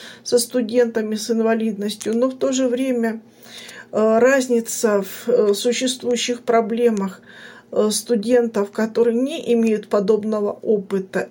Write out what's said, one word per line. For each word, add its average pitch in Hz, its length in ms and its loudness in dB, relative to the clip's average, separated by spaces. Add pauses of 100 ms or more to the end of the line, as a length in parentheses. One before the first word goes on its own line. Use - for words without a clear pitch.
(240)
со 240 160 2
студентами 226 760 0
с 214 140 -6
инвалидностью. 220 880 -2
Но 262 120 2
в 262 80 -10
то 269 140 0
же 262 160 0
время, 233 540 -2 (720)
э, 220 280 4
разница 240 800 2
в, - 280 -8
э, 208 240 4
существующих 240 880 -2
проблемах, 226 800 0 (500)
э, 208 200 2
студентов, 226 800 0
которые 226 440 0
не 262 380 -2
имеют 220 340 2
подобного 208 640 0
опыта, 196 800 -4